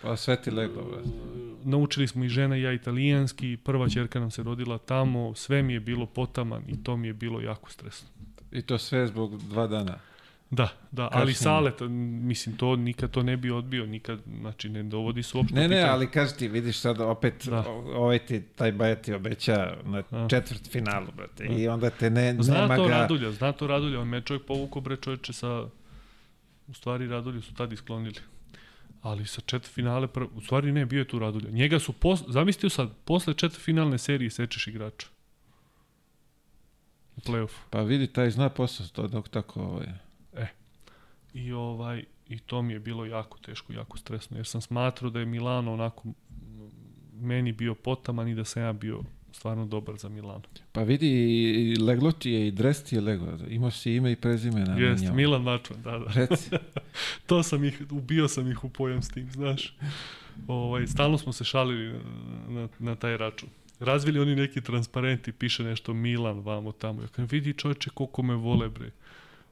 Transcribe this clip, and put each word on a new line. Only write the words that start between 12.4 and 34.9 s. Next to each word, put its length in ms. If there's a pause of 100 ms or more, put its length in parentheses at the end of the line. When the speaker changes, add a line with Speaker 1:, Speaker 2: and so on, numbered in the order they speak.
Speaker 2:
to 180
nikad 360
to 120
ne 140
bi 140
odbio, 340
nikad, 340 (200)
znači, 300
ne 140
dovodi 400
se 140
uopšte 180
Speaker 1:
Ne, 40
Speaker 2:
u 40
Speaker 1:
ne, 60
Speaker 2:
pitanje. 220
Speaker 1:
ali 200
kaži 240
ti, 120
vidiš 320
sad 220
opet, 460
Speaker 2:
Da. 120
Speaker 1:
o-, 360
ovaj 240
ti, 220
taj 300
Baja 240
ti 180
obeća 720
na 260
Speaker 2:
Da. 180
Speaker 1:
četvrt 420
finalu, 440
brate, 320
Speaker 2:
Da. 60
Speaker 1:
i 140
onda 220
te 200
ne, 300
Speaker 2:
Zna 140
Speaker 1:
nema 220
Speaker 2:
to 80
Speaker 1:
ga. 60
Speaker 2:
Radulja, 420
zna 200
to 160
Radulja, 340
on 60
me 140
čovjek 240
povukao, 360
bre, 160
čoveče, 360
sa... 300 (1040)
u 60
stvari 340
Radulju 340
su 120
tad 200
isklonili. 420 (880)
Ali 240
sa 160
četvrtfinale 640
prv-, 280
u 60
stvari 300
ne, 140
bio 140
je 80
tu 120
Radulja. 320
Njega 280
su 140
pos-, 340
zamislio 420
sad, 200 (160)
posle 280
četvrtfinalne 640
serije 320
sečeš 380
igrača. 400 (2000)